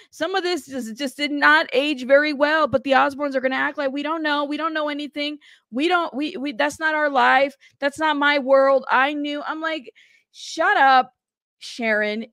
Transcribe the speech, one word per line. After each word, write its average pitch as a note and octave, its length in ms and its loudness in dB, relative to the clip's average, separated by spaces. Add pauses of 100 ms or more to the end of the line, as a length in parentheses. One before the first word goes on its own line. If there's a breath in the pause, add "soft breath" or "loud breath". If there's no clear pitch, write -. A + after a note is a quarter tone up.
(120)
some F4 240 -6
of F#4+ 80 0
this F4 220 -4
just, A3+ 320 -10
just C#4 200 -6
did D4 140 -4
not D4 420 2
age C4+ 320 0
very D4 280 4
well, D4 340 2
but A3+ 160 -2
the C#4 80 -2
Osbournes C#4 440 0
are C4 60 0
gonna C4 140 -2
act C#4+ 220 -4
like, C#4 140 -4
"We C#4+ 120 -6
don't D#4 200 -4
know. D4 200 0
We D4 140 -4
don't D#4+ 160 -4
know D4+ 160 -4
anything. D4 480 -6 (340 soft breath)
We C4+ 160 -2
don't, F4 260 0
we, D4 240 -6
we, C#4 160 -6
that's C#4+ 260 -4
not D#4 160 -2
our D4+ 140 0
life. C4 460 2 (240 soft breath)
That's C#4 200 -4
not D#4 180 0
my C#4+ 220 2
world. C4+ 500 4
I C4+ 240 2
knew." D4 320 -6
I'm D#4 160 -8
like, D#4+ 320 -8 (380 soft breath)
"Shut F#4 460 -2
up, C4 360 4 (460)
Sharon. G#3+ 720 -2